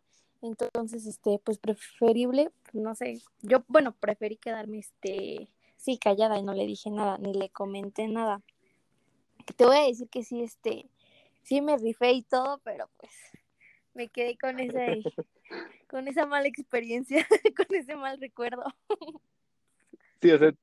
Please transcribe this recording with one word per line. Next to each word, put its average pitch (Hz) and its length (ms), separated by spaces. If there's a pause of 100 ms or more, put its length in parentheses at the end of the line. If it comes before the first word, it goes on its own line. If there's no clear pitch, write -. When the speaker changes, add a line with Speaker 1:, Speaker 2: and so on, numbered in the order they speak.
(420)
Speaker 1:
entonces, 233 640
este, 208 360
pues 214 140
preferible, 247 960 (220)
no 220 200
sé, 240 260 (220)
yo, 240 260
bueno, 262 260
preferí 208 440
quedarme, 214 420
este, - 680 (260)
sí, 254 220
callada 208 400
y 196 60
no 202 100
le 196 140
dije 208 240
nada, 208 260
ni 196 160
le 190 160
comenté 202 580
nada. 220 360 (1120)
Te 240 80
voy 269 120
a 302 100
decir 240 220
que 247 140
sí, 233 200
este, - 440 (540)
sí 277 200
me 294 160
rifé 226 340
y 254 100
todo, 262 420
pero 196 340
pues, - 140 (840)
me 240 140
quedé 240 280
con 262 220
ese, 247 400
Speaker 2:
<laughs> - 880
Speaker 1:
con 262 180
esa 294 200
mala 285 200
experiencia, 254 840
<laughs> 415 280
con 381 180
ese 294 200
mal 269 240
recuerdo. 247 440 (260)
<laughs> 330 320 (1000)
Speaker 2:
Sí, 170 100
o 147 80
sea, 156 120 (120)